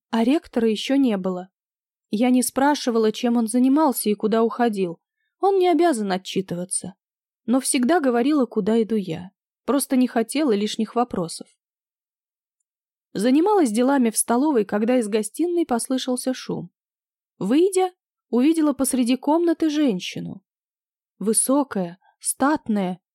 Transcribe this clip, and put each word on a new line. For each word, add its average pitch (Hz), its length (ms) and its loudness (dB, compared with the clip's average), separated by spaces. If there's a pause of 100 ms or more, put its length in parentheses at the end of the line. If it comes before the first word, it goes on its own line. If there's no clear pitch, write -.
а 226 160 0
ректора 247 440 0
ещё 220 280 -2
не 247 180 2
было. 185 320 -6 (640)
Я 247 220 2
не 254 120 4
спрашивала, 240 720 0
чем 240 240 0
он 226 100 0
занимался 262 640 2
и 208 40 2
куда 220 300 0
уходил. 208 560 -2 (400)
Он 392 180 2
не 359 120 4
обязан 294 420 2
отчитываться. 185 840 -6 (500)
Но 254 160 0
всегда 285 400 0
говорила, 262 440 2
куда 220 380 0
иду 220 140 -2
я. 180 340 -8 (320)
Просто 269 320 -2
не 254 120 2
хотела 247 440 -2
лишних 208 440 -4
вопросов. 214 520 -6 (1700)
Занималась 294 580 2
делами 247 380 2
в 214 80 -6
столовой, 247 480 0
когда 220 320 0
из 226 100 0
гостиной 311 580 -2
послышался 254 680 -4
шум. 165 380 -10 (640)
Выйдя, 359 560 0 (380)
увидела 302 420 2
посреди 254 420 0
комнаты 320 560 0
женщину. 190 760 -4 (720)
Высокая, 208 800 -2 (220)
статная, 208 800 -2 (140)